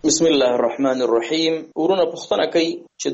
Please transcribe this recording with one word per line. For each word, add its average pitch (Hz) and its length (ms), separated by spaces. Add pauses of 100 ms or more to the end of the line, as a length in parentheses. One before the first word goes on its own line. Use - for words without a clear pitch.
بسم 147 200
الله 135 300
الرحمن 139 460
الرحیم. 156 520 (220)
ورونه 175 340
پوښتنه 175 440
کوي 170 140 (340)
چې - 120